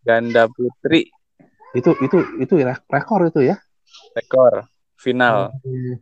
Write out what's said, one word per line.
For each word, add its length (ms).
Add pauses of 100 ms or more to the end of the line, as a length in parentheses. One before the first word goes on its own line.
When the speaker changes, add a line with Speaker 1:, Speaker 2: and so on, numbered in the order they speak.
Speaker 1:
Ganda 460
putri. 640 (600)
Speaker 2:
Itu, 260
itu, 180 (220)
itu 160
ya, 300
rekor 420
itu 160
ya? 160 (540)
Speaker 1:
Rekor 540 (280)
final. 560
Speaker 2:
Oh, 160
iya. 340